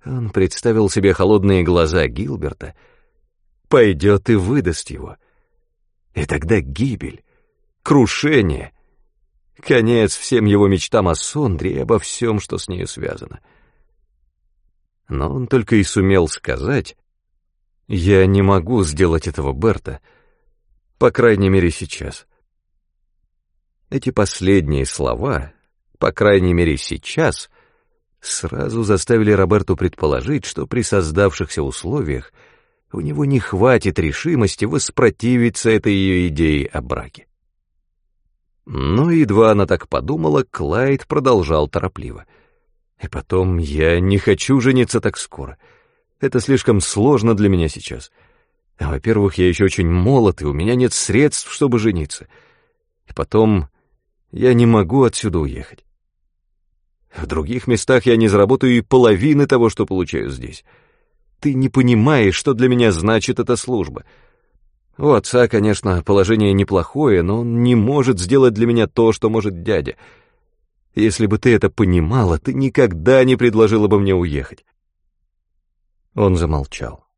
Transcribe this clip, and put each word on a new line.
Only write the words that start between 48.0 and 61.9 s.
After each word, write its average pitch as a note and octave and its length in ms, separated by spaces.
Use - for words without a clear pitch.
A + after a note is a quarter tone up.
Во-первых, G2 600
я F2+ 100
еще F2+ 160
очень F2+ 240
молод, F#2+ 540
и D2 40
у C#2+ 60
меня F2+ 220
нет B2 180
средств, - 580
чтобы B2 280
жениться. F#2 480
И - 60
потом, G#2+ 540
я B2+ 200
не A#2+ 140
могу A2+ 380
отсюда G2 340
уехать. B1+ 460
В D2+ 100
других D#2 420
местах B2+ 360
я A#2+ 120
не A2+ 120
заработаю A#2+ 480
и A2+ 60
половины B2+ 640
того, A#2 240
что G2+ 160
получаю F2+ 420
здесь. B1+ 360
Ты C#3+ 140
не C3 140
понимаешь, B2 640